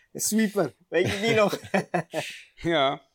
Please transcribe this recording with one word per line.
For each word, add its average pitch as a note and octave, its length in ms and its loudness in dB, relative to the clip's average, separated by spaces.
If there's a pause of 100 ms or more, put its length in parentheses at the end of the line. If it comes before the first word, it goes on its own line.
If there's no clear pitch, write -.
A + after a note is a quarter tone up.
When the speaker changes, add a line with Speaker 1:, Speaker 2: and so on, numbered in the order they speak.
(120)
Speaker 1:
De - 80 -14
sweeper, G#3 560 0 (140)
weet F3 220 2
je G3+ 80 -4
die A3+ 160 2
nog? G#3+ 260 2
<laughs> - 0 - (920)
Speaker 2:
Ja. D3+ 460 0 (140)